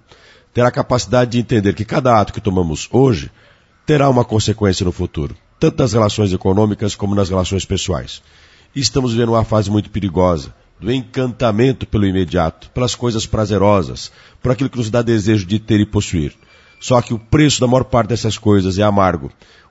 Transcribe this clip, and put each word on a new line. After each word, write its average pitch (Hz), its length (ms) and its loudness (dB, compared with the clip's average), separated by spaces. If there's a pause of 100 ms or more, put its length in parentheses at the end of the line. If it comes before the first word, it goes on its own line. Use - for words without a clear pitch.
(540)
ter 120 80 2
a 123 80 4
capacidade 123 600 0
de 120 60 0
entender 104 360 0
que 107 100 -6
cada 127 340 2
ato 101 140 0
que - 80 -10
tomamos 92 500 -2
hoje 107 400 2 (540)
terá 143 240 4
uma 127 160 2
consequência 104 580 0
no 90 100 0
futuro, 82 440 -6 (240)
tanto 156 220 2
nas 123 100 0
relações 104 400 2
econômicas 101 640 0
como 101 200 -4
nas 101 140 0
relações 92 380 -2
pessoais. 85 560 -6 (520)
E 135 60 -6
estamos 127 320 -2
vivendo 117 200 0
uma 113 120 2
fase 107 260 0
muito 104 200 0
perigosa, 87 640 -2 (260)
do 95 100 -4
encantamento 123 960 -2
pelo 101 200 0
imediato, 90 640 -2
pelas 123 240 -4
coisas 113 320 -4
prazerosas, 98 840 0 (320)
por 120 80 0
aquilo 127 200 -2
que - 80 -6
nos 113 100 -4
dá 120 140 0
desejo 110 420 0
de 101 140 -2
ter 110 220 0
e 104 60 2
possuir. 87 460 -4 (480)
Só 120 200 2
que 120 140 -6
o 110 40 -4
preço 147 420 2
da 127 60 2
maior 123 180 2
parte 113 240 0
dessas 110 280 -2
coisas 95 420 2
é 104 40 2
amargo. 92 500 0 (380)